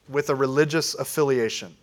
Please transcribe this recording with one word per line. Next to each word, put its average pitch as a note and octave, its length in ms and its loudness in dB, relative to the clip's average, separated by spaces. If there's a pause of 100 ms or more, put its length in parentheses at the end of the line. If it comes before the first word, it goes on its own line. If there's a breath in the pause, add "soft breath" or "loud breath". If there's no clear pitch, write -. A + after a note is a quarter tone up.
with C#3+ 240 -2
a C#3+ 40 2
religious C#3+ 600 2
affiliation, B2 880 -2